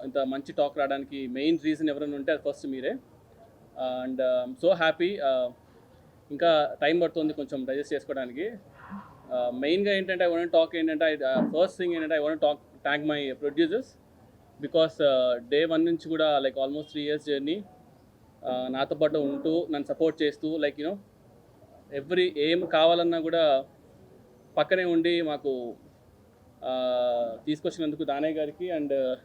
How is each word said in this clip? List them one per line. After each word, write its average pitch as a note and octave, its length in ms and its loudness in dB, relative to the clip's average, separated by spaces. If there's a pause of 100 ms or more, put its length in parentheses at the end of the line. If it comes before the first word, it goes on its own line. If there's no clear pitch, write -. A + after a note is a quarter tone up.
ఇంత C3 140 -4
మంచి C3+ 340 -4
టాక్ C#3+ 260 -2
రావడానికి C#3 480 -4
మెయిన్ C#3+ 380 0
రీజన్ D#3 240 0
ఎవరైనా C#3+ 280 -4
ఉంటే C#3 160 -2
అది D3 100 -2
ఫస్ట్ C#3+ 240 -6
మీరే. C3+ 280 -4 (1080)
And, C3 180 -4
uh, B2+ 240 2
I'm B2+ 100 -8
so E3+ 180 2
happy. E3 420 2
Uh, C3 380 0 (800)
ఇంకా D3+ 520 2
టైమ్ E3+ 200 4
పడుతుంది D#3 320 0
కొంచెం C3+ 300 -6
డైజెస్ట్ C#3 300 -4
చేసుకోవడానికి. C3+ 560 -6 (800)
Uh, B2 300 -2
మెయిన్గా F#3+ 320 2
ఏంటంటే, F#3 340 0
I - 20 4
want E3+ 160 0
to E3 60 -4
talk E3 260 4
ఏంటంటే, D#3+ 400 2
I, - 20 -8
uh, C3 260 0
first F3+ 340 0
thing F3 160 0
ఏంటంటే, D#3+ 240 -2
I - 20 0
want D#3 140 0
to D3+ 100 -2
talk, D3 140 4
thank D3 520 -4
my C#3+ 340 -4
producers. E3 420 0 (760)
Because, D#3+ 380 2
uh, B2+ 480 2
day D3 220 4
వన్ E3 140 4
నుంచి E3 240 0
కూడా, D#3 300 2
like, C3+ 180 0
almost C#3+ 340 -4
three D3 180 -6
years D3+ 200 -4
journey, D3 300 -2 (840)
uh, B2+ 240 -4
నాతో C3+ 260 -2
పాటు D3+ 240 2
ఉంటూ, D3 520 0
నన్ను D3 160 -4
సపోర్ట్ D#3+ 360 0
చేస్తూ, D#3 360 -2
like, C#3+ 160 0
you D3 140 -6
know, G3+ 100 -6 (1040)
every F3+ 340 2
ఏం E3 300 2
కావాలన్నా E3+ 540 4
కూడా D#3 440 2 (920)
పక్కనే F#3 280 2
ఉండి E3+ 380 2
మాకు, C3+ 540 -4 (840)
uh, B2 840 0
తీసుకొచ్చినందుకు D#3 600 -4
దానయ్య D3 300 -2
గారికి D#3 360 -6
and, D3 220 -2
uh, C3 220 0 (100)